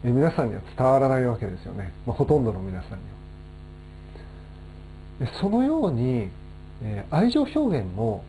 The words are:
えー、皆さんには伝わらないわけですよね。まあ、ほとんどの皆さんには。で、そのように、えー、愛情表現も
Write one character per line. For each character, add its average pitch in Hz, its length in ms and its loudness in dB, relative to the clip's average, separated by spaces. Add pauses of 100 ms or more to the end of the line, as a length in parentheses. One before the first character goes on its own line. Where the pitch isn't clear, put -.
え 120 40 2
ー、 120 40 4
皆 143 200 6
さ 147 120 2
ん 113 40 0
に 104 60 -2
は 101 60 -8 (160)
伝 127 100 4
わ 131 120 8
ら 135 100 6
な 131 100 4
い 127 80 2
わ 117 120 0
け 107 80 -4
で 92 120 -6
す - 60 -14
よ 92 80 -10
ね。 95 200 -8 (140)
ま 120 60 -2
あ、 - 40 -2
ほ - 100 4
と 151 120 6
ん 131 60 4
ど 110 80 2
の 92 80 -4
皆 92 220 -6
さ 78 60 -12
ん - 20 -12
に 110 40 -8 (2250)
は。 131 60 0
で、 - 120 -6
そ 196 100 2
の 233 140 4
よ 294 260 4
う 151 40 2
に、 117 380 2 (520)
え 107 280 -6
ー、 - 40 -2
愛 208 160 6
情 294 120 4
表 - 160 0
現 135 360 2
も 107 340 0